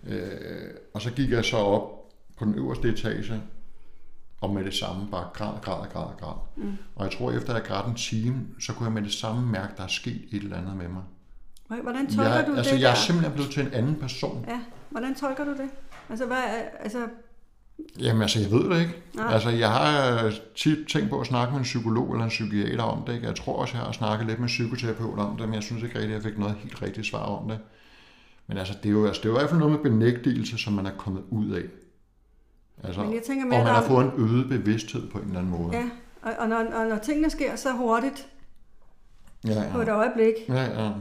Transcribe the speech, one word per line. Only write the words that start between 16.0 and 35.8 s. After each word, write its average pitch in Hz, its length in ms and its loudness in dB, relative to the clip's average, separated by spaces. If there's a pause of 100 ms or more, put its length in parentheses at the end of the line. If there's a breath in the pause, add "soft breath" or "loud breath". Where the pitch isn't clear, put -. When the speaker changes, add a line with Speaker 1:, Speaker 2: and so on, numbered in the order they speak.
Speaker 2:
Altså, 233 160 -4
hvad 247 120 0
er, 233 260 -2 (160)
altså 233 280 -4 (920)
Speaker 1:
Jamen, 110 220 4
altså, 107 180 2
jeg 98 120 2
ved 120 180 6
det 170 100 6
ikke. 170 140 2 (200)
Speaker 2:
Nej. - 200 0
Speaker 1:
Altså, 110 160 4
jeg 117 220 4
har 127 600 4 (220)
tit 151 320 2
tænkt - 220 2
på 139 120 0
at 120 60 -4
snakke 123 240 2
med 143 80 0
en 131 40 0
psykolog 117 480 2
eller 117 120 0
en 113 60 0
psykiater 110 540 0
om 113 220 0
det, 120 80 -4
ikke? 120 140 -4
Jeg - 80 -2
tror - 260 -4
også, 131 160 -2
jeg 117 80 -4
har 110 60 -4
snakket 110 360 0
lidt 110 120 -2
med 120 80 0
psykoterapeuter 113 760 -2
om 104 140 -2
det, 110 100 -4
men 110 80 -2
jeg 107 80 -2
synes 117 200 -6
ikke 117 160 -6
rigtig, 107 140 -2
jeg 107 100 -4
fik 107 140 -4
noget 104 180 0
helt - 260 -12
rigtigt 101 260 -4
svar - 120 -4
om 107 300 -4
det. 110 100 -4 (880 loud breath)
Men - 100 -4
altså, 95 260 -6
det 107 60 2
er 104 40 6
jo, 107 120 6
altså, 101 180 0
det 113 60 2
er 117 40 2
jo 120 40 4
i - 20 6
hvert 147 100 2
fald 170 100 6
noget 151 160 6
med 147 160 2
benægtelse, 120 680 4
som - 160 -2
man 98 120 0
er 98 120 -4
kommet 95 320 -4
ud 104 200 0
af. 92 140 -2 (1200)
Altså, 92 200 -6
Speaker 2:
Men 214 100 -2
jeg 226 140 -2
tænker 269 180 -2
mere, 247 140 4
Speaker 1:
og 117 60 6
man - 20 6
Speaker 2:
der 113 60 6
Speaker 1:
har 117 100 6
Speaker 2:
er 113 40 0
Speaker 1:
fået 131 180 8
en 131 120 2
øget 123 320 4
bevidsthed 113 600 0
på - 80 -8
en - 100 -6
eller 95 120 -2
anden 90 120 -2 (100)
måde. 85 160 -2
Speaker 2:
Ja, 240 120 -2 (320)